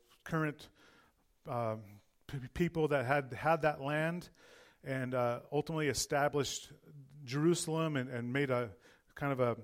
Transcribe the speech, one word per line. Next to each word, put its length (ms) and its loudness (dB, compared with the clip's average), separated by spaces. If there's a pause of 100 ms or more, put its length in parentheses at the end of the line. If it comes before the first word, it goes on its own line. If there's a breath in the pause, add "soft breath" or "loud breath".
(240)
current, 440 -2 (800 soft breath)
uh, 280 -2 (500)
p-, 120 -8 (160)
people 340 2
that 180 2
had, 260 2
had 300 2
that 180 2
land 500 -2 (540 loud breath)
and, 300 -2
uh, 260 2 (120)
ultimately 360 0
established 840 0 (520)
Jerusalem 720 2
and, 140 0
and 220 -2
made 180 2
a 200 2 (460 soft breath)
kind 160 -2
of 80 0
a, 240 4